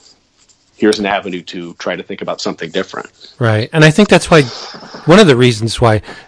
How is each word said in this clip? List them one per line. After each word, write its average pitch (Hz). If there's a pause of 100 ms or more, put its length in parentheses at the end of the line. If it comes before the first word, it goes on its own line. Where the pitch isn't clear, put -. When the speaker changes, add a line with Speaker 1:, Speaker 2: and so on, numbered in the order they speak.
(760)
Speaker 1:
Here's 107
an 104
avenue 95
to 87
try 92
to 87
think -
about 87
something 87
different. -
Speaker 2:
Right. 110
And 156
I 156
think 202
that's 180
why, 165 (640)
one 170
of 214
the 131
reasons 117
why 110 (260)